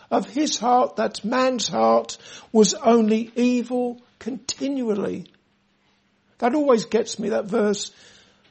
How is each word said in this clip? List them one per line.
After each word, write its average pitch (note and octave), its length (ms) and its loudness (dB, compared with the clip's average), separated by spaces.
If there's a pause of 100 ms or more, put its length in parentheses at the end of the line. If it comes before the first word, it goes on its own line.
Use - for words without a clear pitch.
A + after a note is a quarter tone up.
of A3 200 0
his C4 280 -2
heart, B3 380 2
that's G#3+ 300 -4
man's B3+ 420 0
heart, C#3 500 2 (360)
was G#3+ 220 6
only A3+ 600 2
evil B3 680 0 (200)
continually. A3 1040 -6 (1120)
That A#3+ 160 0
always C#4+ 300 4
gets - 340 -2
me, G#3+ 120 -4
that A3 160 -4
verse. G#3 440 -2 (600)